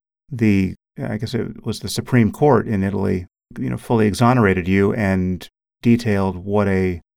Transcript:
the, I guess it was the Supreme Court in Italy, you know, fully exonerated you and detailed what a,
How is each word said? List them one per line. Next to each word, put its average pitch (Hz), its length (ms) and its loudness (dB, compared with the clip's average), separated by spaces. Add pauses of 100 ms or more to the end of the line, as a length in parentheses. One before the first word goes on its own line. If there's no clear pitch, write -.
(320)
the, 101 420 2 (240)
I 110 200 -8
guess 107 160 -6
it - 320 -8
was 107 160 -6
the 104 80 -10
Supreme 113 420 2
Court 123 360 2
in 101 160 -2
Italy, 98 440 -2 (320)
you 131 100 -6
know, 117 80 -4
fully 113 300 0
exonerated 101 580 2
you 98 280 2
and 95 520 -2 (360)
detailed 101 560 0
what 101 320 0
a, 92 320 0 (160)